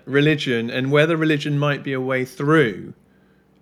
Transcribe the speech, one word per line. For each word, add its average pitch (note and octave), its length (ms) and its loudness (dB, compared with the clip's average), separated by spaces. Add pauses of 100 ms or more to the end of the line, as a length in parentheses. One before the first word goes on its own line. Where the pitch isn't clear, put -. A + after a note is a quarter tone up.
religion C#3 640 0
and B2+ 220 -4
whether D#3 240 4
religion D3+ 420 0
might C#3+ 260 -2
be C#3 100 -6
a C3 80 -4
way B2+ 240 -2
through, C3+ 680 0 (680)